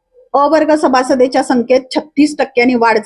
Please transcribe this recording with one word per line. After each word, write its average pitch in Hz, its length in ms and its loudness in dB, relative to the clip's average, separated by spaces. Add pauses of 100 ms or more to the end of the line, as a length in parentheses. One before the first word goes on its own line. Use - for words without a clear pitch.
(340)
अ 285 140 2
वर्ग 302 260 0
सभासदेच्या 269 680 0
संख्येत 254 380 0 (140)
छत्तीस 294 440 -2
टक्क्यांनी 254 360 0
वाढ 226 320 2